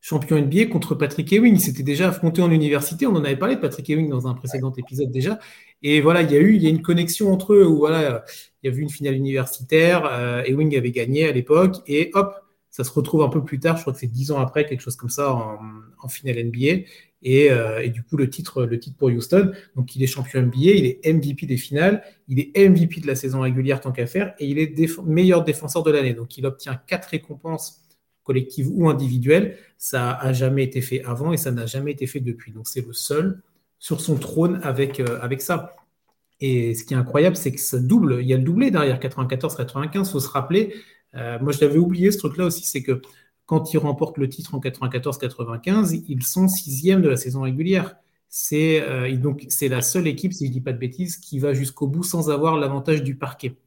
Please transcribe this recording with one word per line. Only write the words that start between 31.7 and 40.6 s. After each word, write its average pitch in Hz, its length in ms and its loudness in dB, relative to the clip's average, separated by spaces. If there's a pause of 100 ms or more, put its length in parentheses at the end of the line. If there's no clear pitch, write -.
été 139 140 -8
fait 139 140 -8
depuis. 117 320 -10
Donc, 110 160 -14
c'est 123 180 -8
le 117 60 -18
seul 175 500 -4 (360)
sur - 220 -4
son 151 160 0
trône 165 460 0
avec, 135 380 -2
euh, 120 200 -4
avec 123 220 -6
ça. - 340 -6 (640)
Et 123 340 0
ce 117 100 -10
qui 139 100 -6
est - 20 0
incroyable, 147 400 2
c'est 135 160 -4
que - 80 -10
ça 127 200 -4
double. 135 420 4
Il 127 60 -2
y 131 40 2
a 131 60 4
le 131 60 2
doublé 214 260 2
derrière, 143 300 2
quatre-vingt-quatorze 131 560 -4
quatre-vingt-quinze, 151 540 -4
faut 143 100 -4
se 131 80 -6
rappeler. 175 460 0 (420)